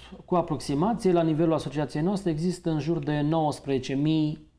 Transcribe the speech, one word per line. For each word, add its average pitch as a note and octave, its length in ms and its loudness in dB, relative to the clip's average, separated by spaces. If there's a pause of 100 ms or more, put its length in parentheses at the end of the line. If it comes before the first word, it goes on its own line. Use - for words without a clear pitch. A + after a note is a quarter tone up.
(240)
cu - 100 -2
aproximație, F3 760 0
la E3+ 100 4
nivelul D#3+ 320 2
asociației D3 480 -2
noastre F#3+ 280 0
există E3 400 -2
în D#3 100 0
jur E3 180 0
de D3 220 -2
nouăsprezece C#3+ 720 0
mii D3+ 520 0 (120)